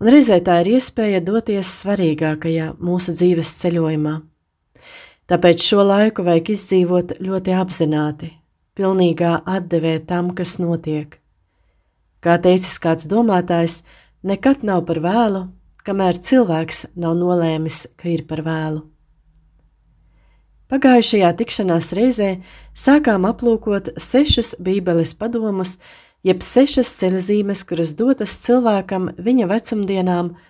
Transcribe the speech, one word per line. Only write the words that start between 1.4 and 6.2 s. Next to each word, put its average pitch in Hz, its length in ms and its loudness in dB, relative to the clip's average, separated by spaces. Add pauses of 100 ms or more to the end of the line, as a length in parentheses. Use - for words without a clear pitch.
svarīgākajā 160 1040 -2
mūsu 175 400 -2
dzīves 175 440 2
ceļojumā. 156 580 -2 (1120)
Tāpēc 175 340 4
šo 202 200 2
laiku 202 420 2